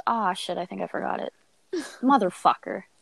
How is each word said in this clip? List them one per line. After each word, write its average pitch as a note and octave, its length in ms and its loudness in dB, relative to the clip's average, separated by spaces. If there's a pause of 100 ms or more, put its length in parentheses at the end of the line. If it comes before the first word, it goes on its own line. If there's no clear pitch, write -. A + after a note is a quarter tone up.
ah, A3 260 2
shit, F3+ 260 -6
I F3 80 -4
think G3 160 -10
I F3 40 -2
forgot - 340 -4
it. - 120 -6 (400)
<laughs> - 0 - (300)
Motherfucker. F#3 840 2 (180)